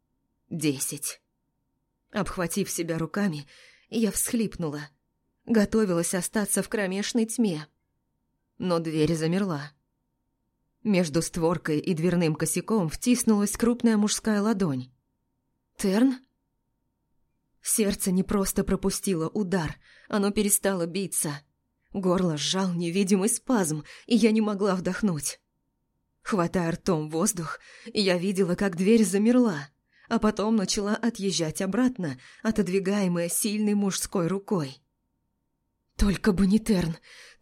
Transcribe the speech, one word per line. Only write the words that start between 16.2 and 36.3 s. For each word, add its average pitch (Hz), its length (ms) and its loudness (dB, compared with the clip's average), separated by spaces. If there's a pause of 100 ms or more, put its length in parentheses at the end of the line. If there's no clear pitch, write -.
Сердце 196 440 0
не 185 100 2
просто 196 420 0
пропустило 190 640 -2
удар, 180 520 -4 (280)
оно 202 220 0
перестало 196 560 0
биться. 170 560 -6 (520)
Горло 180 440 0
сжал 180 340 -2
невидимый 180 560 2
спазм, 175 560 0 (220)
и 240 100 4
я 214 160 6
не 220 80 4
могла 208 360 2
вдохнуть. 180 640 -2 (840)
Хватая 170 480 0
ртом 165 400 -2
воздух, 165 500 -2 (260)
я 185 340 2
видела, 180 340 0
как 190 220 0
дверь 214 280 6
замерла, 208 680 2 (400)
а 233 100 0
потом 214 360 0
начала 208 400 0
отъезжать 190 680 -2
обратно, 190 560 0 (240)
отодвигаемая 190 840 0
сильной 208 440 0
мужской 196 540 -2
рукой. 175 520 -4 (1160)
«Только 202 360 2